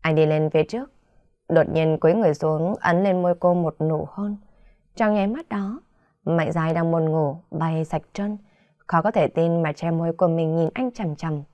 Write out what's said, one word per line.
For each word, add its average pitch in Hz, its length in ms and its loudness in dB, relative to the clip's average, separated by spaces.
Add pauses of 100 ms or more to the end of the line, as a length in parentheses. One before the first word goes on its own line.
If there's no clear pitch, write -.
Anh 160 140 2
đi 156 120 6
lên 156 240 2
phía 240 140 4
trước, 254 260 -8 (580)
đột 165 240 4
nhiên 160 280 2
cúi 165 140 4
người 196 200 2
xuống 160 400 -2
ấn 175 280 0
lên 185 200 0
môi 175 180 2
cô 180 140 2
một 165 260 -2
nụ 156 300 -2
hôn. 208 260 -8 (600)
Trong 214 180 0
nháy 196 120 0
mắt 254 220 -6
đó, 208 320 -6 (440)
Mạnh 160 280 0
Giai 160 220 0
đang 165 180 0
buồn 165 120 0
ngủ, 156 320 0 (140)
bay 160 340 -2
sạch 156 180 -6 (100)
trơn, 208 260 -6 (480)
khó 165 160 2
có 208 80 2
thể 165 180 2
tin 170 340 0
mà 156 100 0
che 165 180 -4
môi 165 220 -2
của 170 160 2
mình 165 280 0
nhìn 165 180 2
anh 254 160 -4
chằm 175 260 -6
chằm. 151 260 -6 (120)